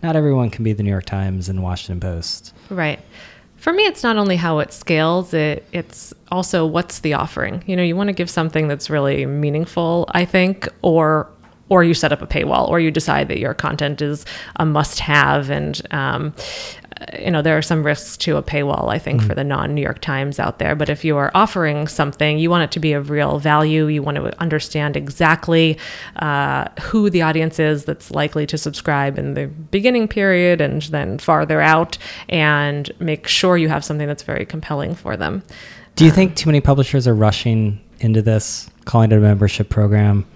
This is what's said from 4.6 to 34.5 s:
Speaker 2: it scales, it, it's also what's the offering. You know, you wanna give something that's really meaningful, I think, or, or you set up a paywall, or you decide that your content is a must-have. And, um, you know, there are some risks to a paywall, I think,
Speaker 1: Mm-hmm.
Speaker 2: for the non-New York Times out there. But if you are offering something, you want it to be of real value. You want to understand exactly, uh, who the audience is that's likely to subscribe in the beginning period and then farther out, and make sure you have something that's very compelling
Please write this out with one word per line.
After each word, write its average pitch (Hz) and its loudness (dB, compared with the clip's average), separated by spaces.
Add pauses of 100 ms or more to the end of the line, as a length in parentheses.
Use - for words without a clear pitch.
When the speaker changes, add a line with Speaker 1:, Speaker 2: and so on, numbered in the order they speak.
Speaker 2:
it - -4
scales, 170 0
it, 151 -2
it's - -10 (160)
also 180 0
what's 160 -2
the 151 -2
offering. - -6
You 190 -2
know, 180 2
you 170 0
wanna 202 0
give 180 -4
something 160 0
that's 143 -6
really 139 0
meaningful, 160 -2
I 180 2
think, 185 0 (120)
or, 160 2 (400)
or 185 6
you 165 4
set 156 0
up 147 -4
a - -12
paywall, 147 0
or 170 2
you 160 2
decide 143 0
that - -4
your 131 -4
content 147 -4
is 151 -4 (320)
a - 0
must-have. 143 2
And, 147 -6 (120)
um, 139 -4 (840)
you - -2
know, 156 0
there 156 2
are 156 0
some 160 0
risks - -4
to 151 0
a 143 -2
paywall, 143 -2
I - -2
think, - -2
Speaker 1:
Mm-hmm. 110 2
Speaker 2:
for - 0
the 143 -4
non-New 143 -2
York 131 -4
Times 139 -4
out - -4
there. 151 -2
But 151 -2
if 147 -4
you 156 2
are 143 0
offering 160 0
something, 151 0
you 165 0
want 175 2
it 143 -6
to 170 -6
be 156 0
of 143 -4
real 147 0
value. 156 2
You 151 0
want 147 -4
to - -6
understand 151 -2
exactly, 160 2 (380)
uh, 143 -2 (120)
who 208 0
the 175 2
audience 160 0
is 151 0
that's - -8
likely 151 -2
to 160 -6
subscribe 143 -2
in 139 -4
the 143 -4
beginning 202 0
period 180 2
and 143 -2
then 147 -6
farther 156 2
out, 160 4 (300)
and 147 0
make 156 -4
sure 180 2
you 160 2
have 147 -2
something 151 -4
that's 147 -6
very - -6
compelling 160 -6